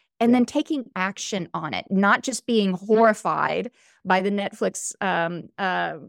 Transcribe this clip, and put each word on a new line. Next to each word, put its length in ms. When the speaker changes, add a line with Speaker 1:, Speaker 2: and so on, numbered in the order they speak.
Speaker 1:
and 120
Speaker 2:
Yeah. 80
Speaker 1:
then 60
taking 500
action 580
on 200
it, 160
not 340
just 220
being 280
horrified 960
by 160
the 100
Netflix, 720
um, 460
uh, 400